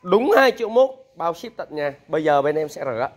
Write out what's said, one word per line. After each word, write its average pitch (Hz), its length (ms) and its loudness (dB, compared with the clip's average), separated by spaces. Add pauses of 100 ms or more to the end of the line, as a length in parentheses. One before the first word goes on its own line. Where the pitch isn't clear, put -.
Đúng 220 340 2
hai 269 220 4
triệu 220 100 -6
mốt, 254 220 2 (240)
bao 165 200 -4
ship - 220 -16
tận - 140 -12
nhà. 147 240 -6 (140)
Bây 156 160 -2
giờ 143 180 4
bên 147 140 0
em 156 120 -4
sẽ 151 160 -12
rửa. 123 320 -4